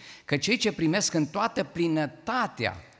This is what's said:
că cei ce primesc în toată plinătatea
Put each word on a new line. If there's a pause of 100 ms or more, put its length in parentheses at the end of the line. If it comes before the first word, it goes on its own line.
(240)
că
cei
ce
primesc
în
toată
plinătatea (240)